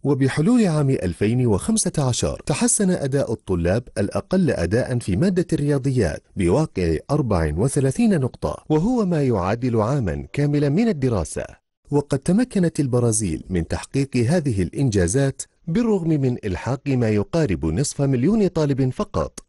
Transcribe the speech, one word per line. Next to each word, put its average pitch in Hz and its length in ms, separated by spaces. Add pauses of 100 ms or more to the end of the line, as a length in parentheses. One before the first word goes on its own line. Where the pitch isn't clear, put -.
وبحلول 151 600
عام 151 240
ألفين 120 580
وخمسة 180 500
عشر 120 480
تحسن 208 440
أداء 139 440
الطلاب 92 500 (140)
الأقل 120 540
أداء 107 480
في 98 160
مادة 180 380
الرياضيات 139 720 (120)
بواقع 92 640 (140)
أربع 95 460
وثلاثين 139 640
نقطة، - 500
وهو 202 360
ما 160 180
يعادل 113 580
عامًا 101 520
كاملًا 147 360
من 202 180
الدراسة. 131 580 (460)
وقد 143 280
تمكنت 185 600
البرازيل 117 680
من 87 180
تحقيق 135 500
هذه 123 440
الإنجازات 117 800 (260)
بالرغم 190 420
من 135 360
إلحاق 107 420
ما 123 220
يقارب 101 560
نصف 95 360
مليون 143 460
طالب 139 420
فقط - 600